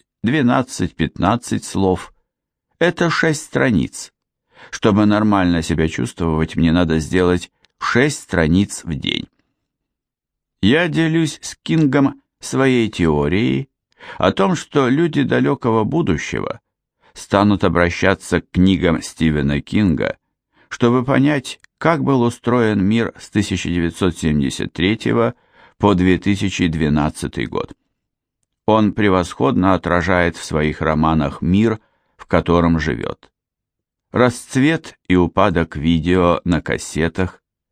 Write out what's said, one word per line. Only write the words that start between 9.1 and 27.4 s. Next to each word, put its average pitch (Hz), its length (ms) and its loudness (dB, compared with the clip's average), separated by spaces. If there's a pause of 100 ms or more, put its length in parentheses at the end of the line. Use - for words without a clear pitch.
Я 151 260 2
делюсь 160 540 0
с - 220 -14
Кингом 143 580 0 (180)
своей 131 500 0
теорией 90 800 0 (480)
о - 140 2
том, 190 240 0
что 135 340 -2
люди 147 340 0
далёкого 123 600 0
будущего 101 760 -4 (540)
станут 101 500 0
обращаться 87 800 0
к - 100 -16
книгам 87 500 2
Стивена 71 580 -2
Кинга, 76 580 -2 (520)
чтобы 120 340 0
понять, 135 560 0 (180)
как 156 260 0
был 135 180 2
устроен 117 640 0
мир 110 340 0
с - 100 -20
тысяча 95 400 -2
девятьсот 85 480 -2
семьдесят 73 540 -2
третьего 113 640 0 (440)
по 101 180 4
две 90 240 4
тысячи 98 480 -2
двенадцатый 76 800 -2